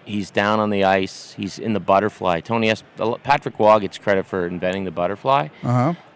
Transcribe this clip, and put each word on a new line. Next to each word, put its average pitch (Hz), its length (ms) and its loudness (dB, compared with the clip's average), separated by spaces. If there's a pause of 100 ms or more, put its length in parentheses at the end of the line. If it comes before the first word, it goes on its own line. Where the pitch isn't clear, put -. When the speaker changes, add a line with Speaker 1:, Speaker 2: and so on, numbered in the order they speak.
Speaker 1:
He's 101 240 -6
down 107 300 2
on 107 100 0
the 98 140 0
ice. 95 520 0
He's 101 220 -8
in 110 160 -4
the 101 60 -2
butterfly. 95 600 0
Tony 113 300 0
Es-, 107 120 -2 (400)
Patrick 139 360 -2
Waugh 107 200 6
gets 98 200 -6
credit 98 260 0
for 90 220 -4
inventing 92 380 -4
the 92 60 -8
butterfly. 104 580 -2 (140)
Speaker 2:
Uh-huh. 127 300 0 (240)